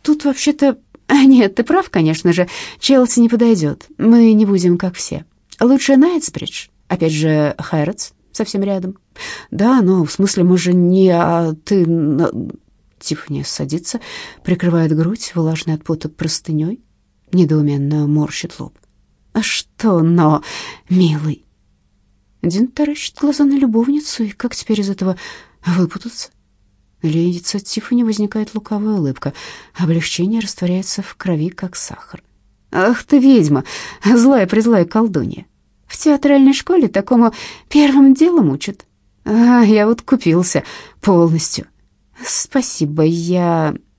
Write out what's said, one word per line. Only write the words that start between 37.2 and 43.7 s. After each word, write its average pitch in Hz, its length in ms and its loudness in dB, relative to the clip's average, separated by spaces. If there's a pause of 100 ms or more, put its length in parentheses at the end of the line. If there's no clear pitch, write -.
первым 277 460 6
делом 311 360 2
учат. 151 360 -8 (380)
А 240 380 4
я 214 240 4
вот 233 160 0
купился 170 640 0 (360)
полностью». 170 640 2 (580)
«Спасибо, 156 800 -4
я...» 170 720 0 (240)